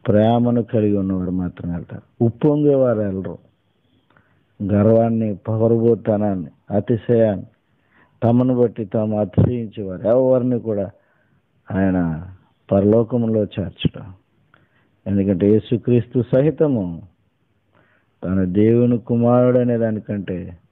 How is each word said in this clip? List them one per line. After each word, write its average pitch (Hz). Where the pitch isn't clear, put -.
ప్రేమను 117
కలిగి 104
ఉన్నవారు 95
మాత్రం 87
వెళ్తారు. -
ఉప్పొంగేవారు 135
వెళ్ళరు. 95
గర్వాన్ని, 110
పొగరుబోతనాన్ని, 110
అతిశయాన్ని, 110
తమను 123
బట్టి 117
తాము 107
అతిశయించేవారు 104
ఎవరిని 127
కూడా 101
ఆయన 90
పరలోకంలో 110
చేర్చడం. 92
ఎందుకంటే 98
యేసుక్రీస్తు 117
సహితము 131
తన 92
దేవుని 113
కుమారుడు 123
అనే 120
దానికంటే 98